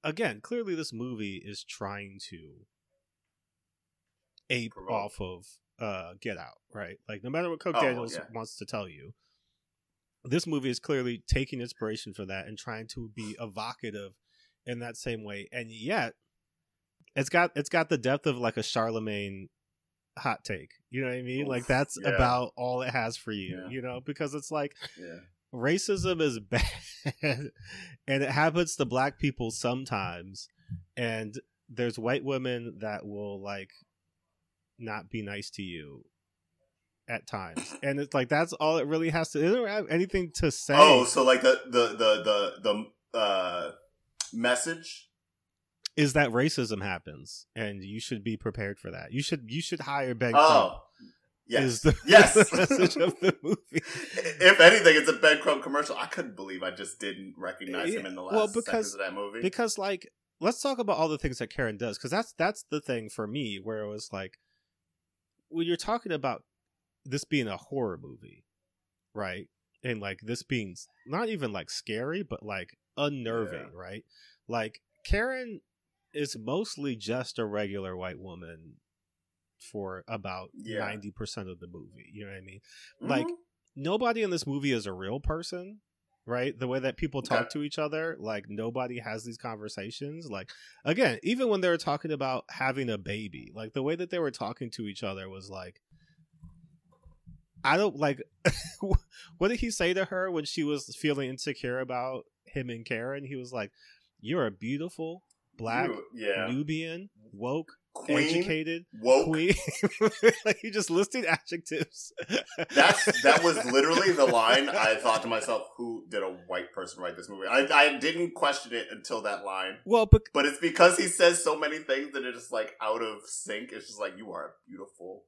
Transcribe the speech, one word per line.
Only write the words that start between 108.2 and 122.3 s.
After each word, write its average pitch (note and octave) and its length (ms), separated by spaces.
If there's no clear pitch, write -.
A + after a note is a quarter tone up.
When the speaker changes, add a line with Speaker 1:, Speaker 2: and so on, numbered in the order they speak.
Speaker 2:
woke. C3 240
Speaker 1:
queen." D#3+ 340
<laughs> - 60
Like, A3 160
he A3+ 80
just G3 220
listed G3+ 340
adjectives. - 880
<laughs> - 0
Speaker 2:
That's, - 480
that - 200
was E3 220
literally D#3+ 460
the D3 160
line B2 420
I A2 280
thought A2 260
to A#2+ 40
myself, A2+ 360
"Who A2+ 300
did G2+ 140
a F#2 160
white F2+ 240
person F#2 300
write F2 160
this F2+ 120
movie?" F#2+ 180
I, C3+ 180
I C#3+ 320
didn't E3 380
question C3+ 380
it A2+ 180
until A2 320
that G2+ 200
line. F#2+ 420
Speaker 1:
Well, A3 200
bec- A3 300
Speaker 2:
But C#3+ 100
it's C#3+ 140
because F3 400
he G3 80
says F3 360
so D#3 140
many D#3 220
things C#3 340
that C3 140
are B2 40